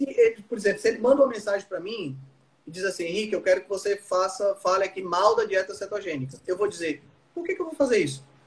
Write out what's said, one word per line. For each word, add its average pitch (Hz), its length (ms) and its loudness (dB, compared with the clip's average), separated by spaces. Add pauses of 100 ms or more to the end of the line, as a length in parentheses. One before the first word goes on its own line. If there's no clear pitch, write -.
E 277 40 -2
ele, 226 380 4
por 233 160 -8
exemplo, 196 220 0
se - 80 2
ele 226 100 0
manda 269 240 6
uma 262 60 6
mensagem 202 400 -4
pra 185 100 -8
mim 170 400 -8 (480)
e - 60 -16
diz 180 120 -6
assim, 190 200 -2
"Henrique, 202 320 -2
eu - 60 -2
quero 185 200 4
que - 60 -16
você 202 280 -2
faça, 190 600 0
fale 190 260 2
aqui 190 180 -4
mal 180 360 4
da 226 80 4
dieta 190 300 -2
cetogênica." 180 720 -8
Eu 185 120 -2
vou 196 100 0
dizer, 165 380 -4 (280)
"Por 349 120 -8
que 370 100 -4
que 370 80 -4
eu 330 40 -8
vou 320 100 -10
fazer 247 220 4
isso?" 151 260 -2 (220)